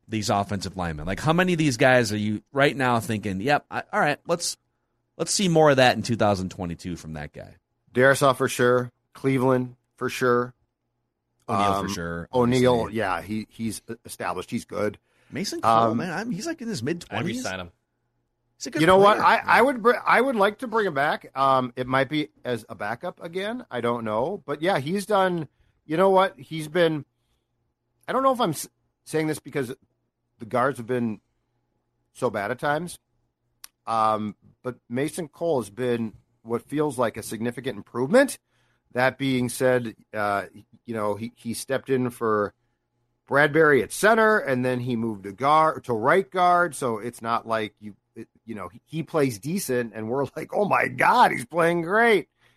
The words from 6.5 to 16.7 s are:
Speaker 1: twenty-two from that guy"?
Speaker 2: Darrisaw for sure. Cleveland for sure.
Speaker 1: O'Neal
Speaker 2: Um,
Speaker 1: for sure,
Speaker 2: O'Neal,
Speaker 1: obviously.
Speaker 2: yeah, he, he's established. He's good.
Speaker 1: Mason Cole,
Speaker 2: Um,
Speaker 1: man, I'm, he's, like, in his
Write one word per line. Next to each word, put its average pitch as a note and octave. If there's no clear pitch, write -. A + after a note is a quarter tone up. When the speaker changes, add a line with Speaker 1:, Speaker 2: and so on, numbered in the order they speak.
Speaker 1:
twenty-two F2
from D#2+
that D2+
guy"? -
Speaker 2:
Darrisaw C3+
for C3
sure. B2
Cleveland B2+
for B2+
sure. B2
Speaker 1:
O'Neal G2+
Speaker 2:
Um, G2
Speaker 1:
for G2
sure, E2+
Speaker 2:
O'Neal, B2
Speaker 1:
obviously. A2
Speaker 2:
yeah, F#2
he, G#2+
he's A2
established. F#2
He's A#2
good. G2
Speaker 1:
Mason G3+
Cole, A2
Speaker 2:
Um, A2+
Speaker 1:
man, F3
I'm, G#3
he's, G3+
like, E4
in A3+
his E3